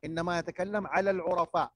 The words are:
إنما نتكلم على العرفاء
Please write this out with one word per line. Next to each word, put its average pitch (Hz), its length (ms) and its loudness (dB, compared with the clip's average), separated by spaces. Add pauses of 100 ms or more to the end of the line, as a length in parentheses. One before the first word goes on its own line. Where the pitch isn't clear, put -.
إنما 170 360 -2
نتكلم 180 460 -4
على 185 240 2
العرفاء 175 640 0